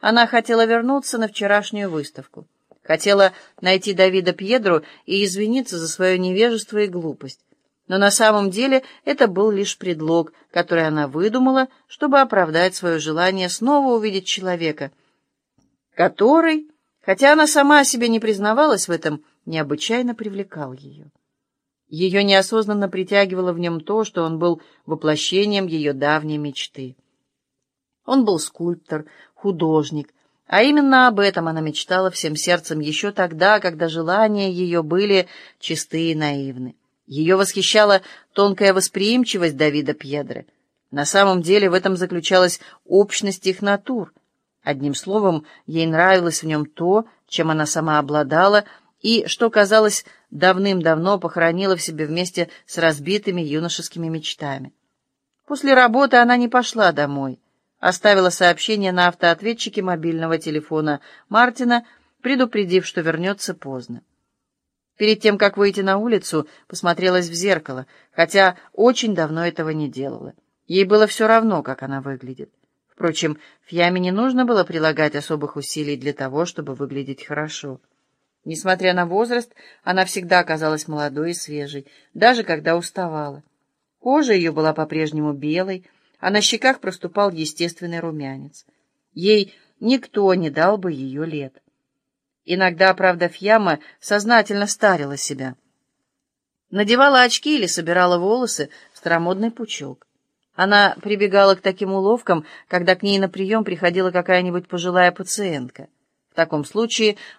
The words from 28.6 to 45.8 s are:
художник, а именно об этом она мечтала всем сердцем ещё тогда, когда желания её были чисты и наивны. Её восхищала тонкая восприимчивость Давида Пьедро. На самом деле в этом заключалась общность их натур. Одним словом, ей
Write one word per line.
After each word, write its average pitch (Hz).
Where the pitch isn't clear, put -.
художник, 156
а 202
именно 269
об 208
этом 190
она 160
мечтала 180
всем 156
сердцем 165
ещё 151
тогда, 190
когда 170
желания 196
её 175
были 185
чисты 165
и 160
наивны. 139
Её 160
восхищала 196
тонкая 202
восприимчивость 190
Давида 147
Пьедро. 139
На 143
самом 190
деле 190
в 170
этом 185
заключалась 180
общность 196
их 190
натур. 202
Одним 143
словом, 185
ей 165